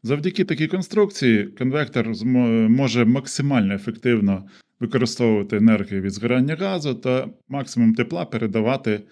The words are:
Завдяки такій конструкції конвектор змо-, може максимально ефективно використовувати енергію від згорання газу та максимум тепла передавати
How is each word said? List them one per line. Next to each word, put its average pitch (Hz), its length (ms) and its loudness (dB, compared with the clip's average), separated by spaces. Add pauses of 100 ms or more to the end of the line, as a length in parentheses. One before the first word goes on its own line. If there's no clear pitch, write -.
Завдяки 151 420 -2
такій 156 220 -2
конструкції 165 760 0
конвектор 127 680 -2
змо-, 113 540 2
може 120 360 4
максимально 127 720 0
ефективно 101 720 0 (320)
використовувати 113 760 0
енергію 101 440 2
від 98 120 -4
згорання 127 440 -2
газу 170 380 -4
та 127 360 -4 (180)
максимум 127 460 2
тепла 165 300 -2
передавати 110 880 -2